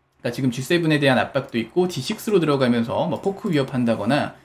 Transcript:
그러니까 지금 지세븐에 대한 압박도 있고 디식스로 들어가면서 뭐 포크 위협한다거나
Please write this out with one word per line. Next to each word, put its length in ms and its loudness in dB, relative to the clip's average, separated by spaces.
그러니까 160 -4
지금 160 0
지세븐에 480 2
대한 200 4
압박도 400 -2
있고 300 0
디식스로 520 -2
들어가면서 640 2
뭐 140 -4
포크 300 -4
위협한다거나 840 0